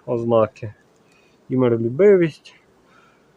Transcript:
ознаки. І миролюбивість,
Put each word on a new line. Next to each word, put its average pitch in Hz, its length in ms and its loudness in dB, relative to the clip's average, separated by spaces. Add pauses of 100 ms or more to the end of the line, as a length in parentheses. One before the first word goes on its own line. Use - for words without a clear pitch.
ознаки. 117 680 -2 (720)
І 131 80 -4
миролюбивість, 131 960 0 (840)